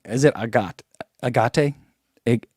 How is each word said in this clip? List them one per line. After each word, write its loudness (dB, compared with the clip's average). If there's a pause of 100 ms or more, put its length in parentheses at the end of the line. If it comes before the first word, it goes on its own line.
Is -2
it 4
agate? -4 (400)
Agate? 0 (520)
Ag-, 0